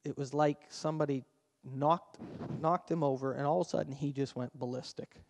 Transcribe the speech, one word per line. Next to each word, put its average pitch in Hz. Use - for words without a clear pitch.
it 147
was 135
like 147
somebody 147
knocked, 143
knocked 165
him 165
over, 131
and 139
all 170
of 165
a -
sudden, -
he 143
just 135
went 123
ballistic. 123